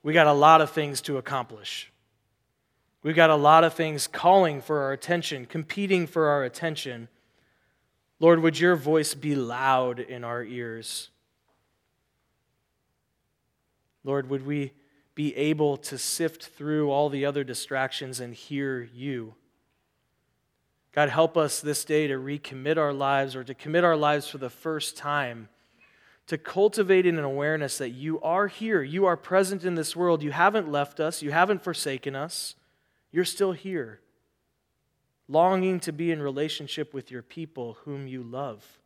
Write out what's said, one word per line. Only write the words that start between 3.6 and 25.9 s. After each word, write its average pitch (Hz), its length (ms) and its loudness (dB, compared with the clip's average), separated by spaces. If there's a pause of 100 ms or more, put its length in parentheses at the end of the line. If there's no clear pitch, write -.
of 160 120 2
things 156 320 -2
calling 170 540 4
for 151 180 -4
our 135 140 -2
attention, 151 520 -4
competing 180 640 -2
for 156 220 2
our 143 140 2
attention. 127 640 -8 (1120)
Lord, 165 220 8
would 160 180 2
your 175 160 6
voice 151 380 0
be 143 220 -4
loud 127 640 0
in 123 240 -12
our 120 200 -6
ears? 113 680 -12 (3000)
Lord, 135 280 -4
would 135 120 -4
we 143 300 -6 (440)
be 151 180 -4
able 147 420 0
to - 200 -12
sift - 480 -6
through 151 460 -2
all 147 180 2
the 139 160 -4
other 143 180 -2
distractions 131 760 -6
and 120 160 -12
hear 135 580 -6
you? 120 400 -10 (1600)
God, 147 180 2
help 160 260 2
us 151 240 0
this 147 240 -4
day 151 220 0
to 139 80 -4
recommit 139 640 -6
our 143 160 0
lives 139 420 0
or 131 80 -10
to 127 120 -14
commit 165 280 0
our 165 140 4
lives 147 320 0
for 147 80 -14
the 131 140 -8
first - 440 -8
time 127 540 -6 (760)